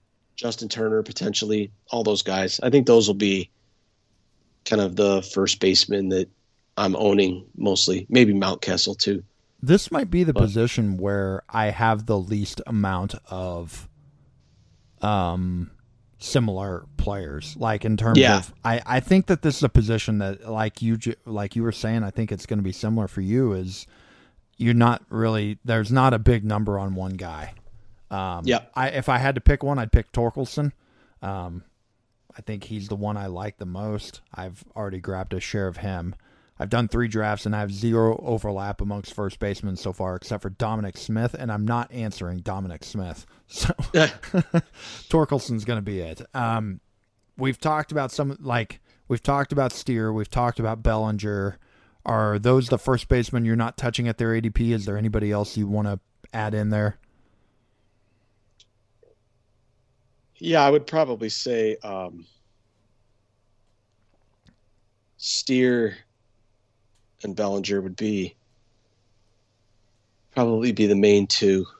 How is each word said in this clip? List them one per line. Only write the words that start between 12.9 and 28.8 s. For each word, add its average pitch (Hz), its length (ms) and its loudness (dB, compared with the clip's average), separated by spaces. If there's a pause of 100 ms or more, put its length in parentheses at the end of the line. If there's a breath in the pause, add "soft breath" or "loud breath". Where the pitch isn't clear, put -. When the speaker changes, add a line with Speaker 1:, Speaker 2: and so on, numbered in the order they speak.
Speaker 2:
of, 90 580 -8 (1120)
um, 90 680 -2 (480)
similar 98 680 -2 (100)
players. 85 640 -4
Like, 110 260 0
in 113 120 2
terms 113 220 6
Speaker 1:
Yeah. 117 200 8
Speaker 2:
of, - 160 -6 (100)
I, 117 220 0
I 127 140 2
think 185 260 4
that 175 160 2
this 147 160 0
is - 40 0
a 139 60 4
position 110 500 2
that, 98 300 -4
like 110 340 -2
you 113 140 2
ju-, 113 180 -4 (120)
like 104 280 -6
you 113 80 0
were 113 100 0
saying, 113 300 -2
I 98 80 -4
think 107 220 -4
it's 95 140 -8
gonna 104 160 -2
be 95 100 -2
similar 110 340 -2
for 98 140 -8
you, 110 320 2
is 92 340 -6 (720 soft breath)
you're 117 180 2
not 117 360 4
really, 110 540 0
there's 113 280 0
not 131 220 6
a 110 40 2
big 110 240 4
number 104 360 0
on 98 160 -4
one 92 200 -4
guy. 82 380 -10 (580)
Um, 95 340 -6
Speaker 1:
Yeah. 117 160 2 (140)
Speaker 2:
I, 131 140 0